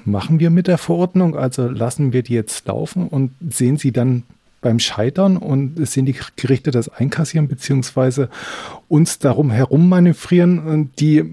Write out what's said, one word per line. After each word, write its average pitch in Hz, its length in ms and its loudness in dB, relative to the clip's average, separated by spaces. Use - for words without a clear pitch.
machen 104 360 0
wir 165 100 4
mit 175 160 2
der 180 120 2
Verordnung? 175 580 0
Also 131 320 -2
lassen 127 440 -2
wir 123 120 0
die 120 100 -4
jetzt - 320 -4
laufen 165 400 -4
und 135 240 -2
sehen 131 260 0
sie 139 160 -2
dann 123 320 0
beim 117 160 2
Scheitern 175 600 0
und 139 500 -2
sehen 135 160 0
die 131 120 0
Gerichte 131 340 0
das 120 200 -2
einkassieren, 147 580 -2
beziehungsweise 131 800 -2
uns 165 300 2
darum 139 320 2
herum 135 380 4
manövrieren, 175 1120 2
die 156 340 4